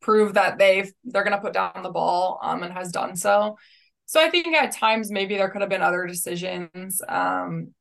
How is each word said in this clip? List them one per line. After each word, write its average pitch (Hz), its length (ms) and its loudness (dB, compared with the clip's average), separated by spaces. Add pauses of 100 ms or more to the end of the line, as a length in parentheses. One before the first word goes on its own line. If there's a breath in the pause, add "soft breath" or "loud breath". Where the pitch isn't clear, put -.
prove 214 320 4
that 190 240 2
they've, 190 340 4 (140)
they're 202 180 0
gonna 202 160 0
put 202 140 -6
down 190 300 -2
the 185 80 -8
ball, 175 500 0
um, 160 220 -4
and 175 100 -8
has 180 180 -8
done - 240 -4
so. 208 420 2 (500 soft breath)
So - 120 2
I 320 100 6
think 339 180 0
at 311 260 2
times 220 360 0
maybe 196 280 -2
there 190 120 2
could 202 120 -6
have 196 80 -2
been 190 120 -2
other 180 240 2
decisions, 180 1040 -8
um, 170 720 -4